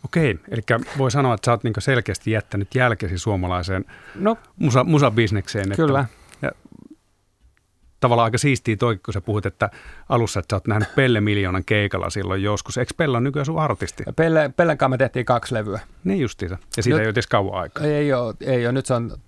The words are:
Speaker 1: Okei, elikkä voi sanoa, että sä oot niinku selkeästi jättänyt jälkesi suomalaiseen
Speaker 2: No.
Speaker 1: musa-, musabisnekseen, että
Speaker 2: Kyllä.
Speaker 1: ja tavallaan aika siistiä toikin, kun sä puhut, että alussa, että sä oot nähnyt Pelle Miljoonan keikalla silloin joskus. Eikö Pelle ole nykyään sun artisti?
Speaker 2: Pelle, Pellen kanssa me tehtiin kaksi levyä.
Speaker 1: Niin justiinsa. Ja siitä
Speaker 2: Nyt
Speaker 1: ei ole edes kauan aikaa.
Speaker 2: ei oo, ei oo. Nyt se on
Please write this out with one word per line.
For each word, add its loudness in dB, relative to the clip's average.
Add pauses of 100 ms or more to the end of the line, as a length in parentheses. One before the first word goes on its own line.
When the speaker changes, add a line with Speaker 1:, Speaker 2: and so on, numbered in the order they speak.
Speaker 1:
Okei, 0 (120)
elikkä 0 (180)
voi 2
sanoa, 2
että -4
sä 4
oot 2
niinku -2
selkeästi 0
jättänyt -4
jälkesi 0
suomalaiseen -2 (300)
Speaker 2:
No. 0 (220)
Speaker 1:
musa-, 4
musabisnekseen, 2
että -2
Speaker 2:
Kyllä. 2 (360)
Speaker 1:
ja -2 (1500)
tavallaan 4
aika 0
siistiä 0
toikin, 0
kun -8
sä -4
puhut, -2
että -2 (400)
alussa, 2
että -4
sä 0
oot -2
nähnyt 0
Pelle 4
Miljoonan 0
keikalla 0
silloin -4
joskus. -4
Eikö -4
Pelle 0
ole 0
nykyään -2
sun -2
artisti? -4 (120)
Speaker 2:
Pelle, 2
Pellen 2
kanssa 2
me 0
tehtiin 0
kaksi -2
levyä. -4 (240)
Speaker 1:
Niin 0
justiinsa. -4 (200)
Ja 0
siitä 4
Speaker 2:
Nyt 2
Speaker 1:
ei 2
ole 0
edes 0
kauan 0
aikaa. -6
Speaker 2:
ei 2
oo, -2
ei 0
oo. 0
Nyt -2
se 0
on -2 (100)